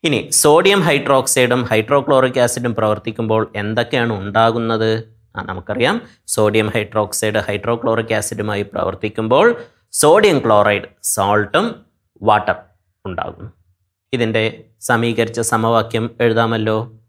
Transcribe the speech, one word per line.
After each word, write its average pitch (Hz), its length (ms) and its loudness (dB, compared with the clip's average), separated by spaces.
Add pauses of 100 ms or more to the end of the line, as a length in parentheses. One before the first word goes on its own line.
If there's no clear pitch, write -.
ഇനി 135 260 -2
സോഡിയം 185 520 4
ഹൈഡ്രോക്സൈഡും 131 840 2
hydrochloric 131 760 2
ആസിഡും 120 360 -2
പ്രവർത്തിക്കുമ്പോൾ 110 800 -2
എന്തൊക്കെയാണ് 117 580 -2
ഉണ്ടാകുന്നത്? 113 760 0 (460)
ആ, - 60 -10
നമുക്കറിയാം, 127 600 -2 (260)
സോഡിയം 107 400 2
ഹൈഡ്രോക്സൈഡ് 104 720 -2
hydrochloric 113 760 -4
ആസിഡുമായി 104 480 -4
പ്രവർത്തിക്കുമ്പോൾ 110 1040 -2 (260)
സോഡിയം 175 540 4
ക്ലോറൈഡ്, 104 380 4
salt-ും 104 840 -2 (560)
water 107 320 2 (500)
ഉണ്ടാകുന്നു. - 440 -10 (640)
ഇതിൻ്റെ 113 300 0 (380)
സമീകരിച്ച 113 580 0
സമവാക്യം 113 800 0
എഴുതാമല്ലോ. 113 880 0